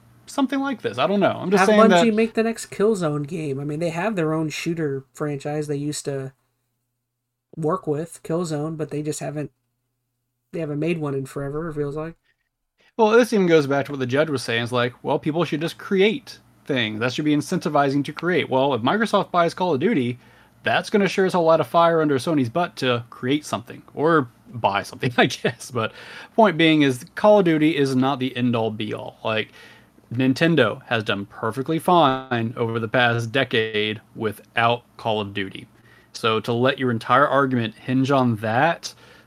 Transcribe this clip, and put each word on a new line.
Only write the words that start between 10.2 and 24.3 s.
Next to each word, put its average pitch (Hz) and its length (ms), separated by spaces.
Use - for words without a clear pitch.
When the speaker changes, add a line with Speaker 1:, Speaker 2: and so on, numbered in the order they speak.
Speaker 2:
they 175 80
haven't 147 180
made 165 200
one 143 160
in 135 120
forever, 143 420
it 151 60
feels 143 220
like. 165 200
Speaker 1:
Well, 214 140
this 233 220
even 196 140
goes 160 200
back 139 200
to 143 60
what 139 80
the 127 60
judge 139 240
was 131 120
saying. 117 220
It's 117 80
like, 120 200
well, 143 140
people 160 260
should 151 160
just 160 180
create - 600
things. 110 340
That 123 120
should 156 120
be 151 120
incentivizing 147 680
to 156 80
create. 151 380
Well, 131 240
if 110 80
Microsoft 196 480
buys 170 240
Call 180 200
of 127 60
Duty, 135 380
that's 127 260
gonna 202 180
sure 190 160
as 185 80
hell 175 120
light 160 160
a 143 40
fire 170 380
under 147 160
Sony's 139 300
butt 170 280
to 120 340
create 143 340
something - 380
or 147 340